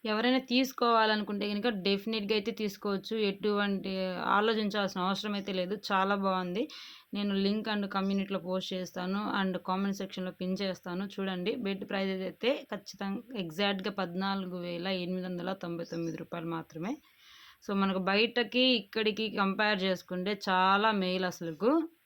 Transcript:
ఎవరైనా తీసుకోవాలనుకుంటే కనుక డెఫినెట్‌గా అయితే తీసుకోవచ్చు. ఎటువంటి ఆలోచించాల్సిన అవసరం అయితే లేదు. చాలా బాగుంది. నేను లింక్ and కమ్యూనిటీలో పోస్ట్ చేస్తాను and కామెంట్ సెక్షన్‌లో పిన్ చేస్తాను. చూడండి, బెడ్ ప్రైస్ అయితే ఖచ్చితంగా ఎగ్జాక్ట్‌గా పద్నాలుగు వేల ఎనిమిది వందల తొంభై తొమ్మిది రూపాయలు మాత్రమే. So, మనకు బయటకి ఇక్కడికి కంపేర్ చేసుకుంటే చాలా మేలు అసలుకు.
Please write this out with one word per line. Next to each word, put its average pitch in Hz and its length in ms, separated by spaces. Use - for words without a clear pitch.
ఎవరైనా 226 400
తీసుకోవాలనుకుంటే 220 1000
కనుక 208 220
డెఫినెట్‌గా 202 560
అయితే 214 180
తీసుకోవచ్చు. 202 720
ఎటువంటి 196 680
ఆలోచించాల్సిన 208 720
అవసరం 196 340
అయితే 196 180
లేదు. 185 300
చాలా 196 340
బాగుంది. 185 460
నేను 202 240
లింక్ 208 320
and 208 200
కమ్యూనిటీలో 196 520
పోస్ట్ 185 320
చేస్తాను 185 480
and 190 280
కామెంట్ 196 380
సెక్షన్‌లో 185 340
పిన్ 185 240
చేస్తాను. 185 500
చూడండి, 190 500
బెడ్ 196 300
ప్రైస్ 196 300
అయితే 190 360
ఖచ్చితంగా 196 560
ఎగ్జాక్ట్‌గా 196 560
పద్నాలుగు 190 640
వేల 175 280
ఎనిమిది 180 300
వందల 180 280
తొంభై 170 320
తొమ్మిది 165 300
రూపాయలు 165 340
మాత్రమే. 165 420
So, - 140
మనకు 190 300
బయటకి 226 600
ఇక్కడికి 220 580
కంపేర్ 202 480
చేసుకుంటే 185 600
చాలా 196 540
మేలు 185 320
అసలుకు. 175 440